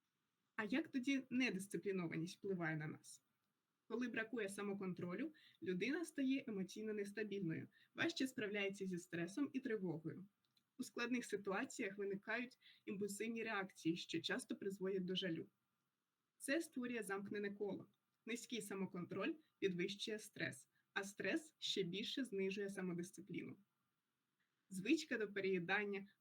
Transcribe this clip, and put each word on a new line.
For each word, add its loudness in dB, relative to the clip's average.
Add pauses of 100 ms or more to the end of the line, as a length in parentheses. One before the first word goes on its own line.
(560)
А 0
як 2
тоді 2
недисциплінованість 0
впливає 0
на -2
нас? -10 (680)
Коли 0
бракує 0
самоконтролю, -2 (300)
людина 2
стає 2
емоційно -2
нестабільною, 0 (260)
важче 2
справляється 0
зі 0
стресом 0
і 0
тривогою. 0 (520)
У -2
складних 2
ситуаціях 0
виникають -2 (260)
імпульсивні -2
реакції, 0
що -2
часто 0
призводять 0
до 0
жалю. 0 (920)
Це 2
створює -2
замкнене 0
коло. -2 (380)
Низький -4
самоконтроль -2 (240)
підвищує 0
стрес, -4 (240)
а 0
стрес 0
ще 2
більше 0
знижує 0
самодисципліну. -4 (1120)
Звичка 2
до -2
переїдання, 2 (140)